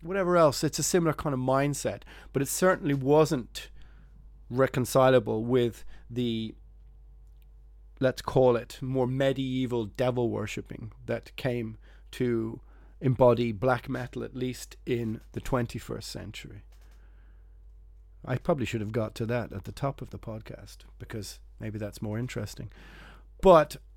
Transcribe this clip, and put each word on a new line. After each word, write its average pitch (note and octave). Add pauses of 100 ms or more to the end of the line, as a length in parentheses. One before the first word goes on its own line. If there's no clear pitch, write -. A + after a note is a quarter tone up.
whatever F3+
else. D#3+
It's D3+
a D#3
similar E3
kind D3
of B2+
mindset, C3 (320)
but C3+
it C#3
certainly F#3
wasn't C#3+ (800)
reconcilable B2
with A#2+ (240)
the, A#2 (1500)
let's B2+
call B2+
it, -
more C3
medieval C3
devil B2
worshipping G#2 (140)
that A#2
came A#2+ (340)
to A#2 (400)
embody B2
black A#2
metal, B2
at -
least B2+ (120)
in A#2 (120)
the A#2
twenty-first A#2
century. G2 (1600)
I C3
probably C#3+
should A2+
have G#2+
got A2+
to A#2
that A#2+
at G2+
the G#2+
top C#3
of B2
the -
podcast, A2+ (200)
because - (200)
maybe G#2+
that's G#2
more G#2+
interesting. A#2 (680)
But E3 (200)